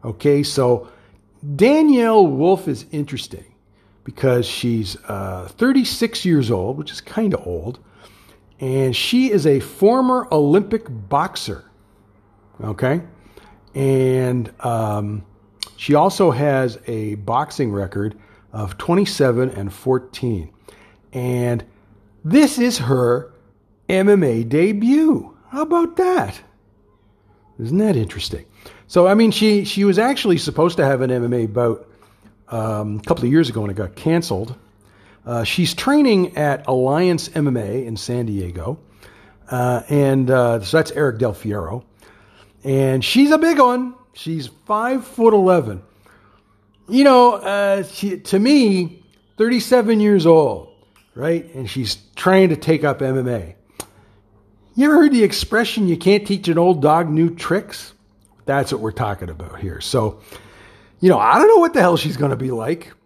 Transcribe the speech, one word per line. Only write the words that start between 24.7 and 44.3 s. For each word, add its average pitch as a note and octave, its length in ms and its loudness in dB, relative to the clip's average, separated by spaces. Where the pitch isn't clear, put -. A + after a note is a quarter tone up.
How C4+ 100 -6
about E4 360 -2
that? F#4 440 -2
Isn't A#2+ 180 -4
that G#3 180 2
interesting? F#2 500 -6
So, F3+ 200 4
I G3 60 4
mean, A3 180 4
she, G#3 340 2
she G3 200 -2
was G3 140 4
actually A3+ 400 0
supposed D#3+ 380 -2
to D#3 80 2
have C3+ 160 0
an B2+ 100 0
M B2 120 -2
M A#2+ 100 -2
A A#2 120 -2
bout, A2+ 420 -2
um, G#2+ 480 -6
a G#2 100 -12
couple C#3+ 160 -2
of B2 80 0
years D3+ 180 2
ago, A2 120 -6
and G#2 80 -6
it F#2+ 60 -8
got F#2+ 200 -8
canceled. D#3 600 -4
Uh, A#2 180 -6
she's - 320 -2
training B3 600 2
at C#3+ 320 -2
Alliance D3 680 0
M D3 120 0
M C3 80 -2
A A#2 300 -6
in A2+ 100 -10
San A#2+ 300 -6
Diego. F#2+ 540 -8
Uh, B2 400 -2
and, C3+ 420 2
uh, A#2+ 300 2
so G2 160 -2
that's D#3 140 0
Eric C3+ 280 -2
Del A2+ 140 -2
Fiero. G#2 520 -8
And C3+ 420 0
she's C#4+ 260 4
a D#4 60 4
big D#4+ 220 2
one. B3 340 2
She's D#3+ 340 -10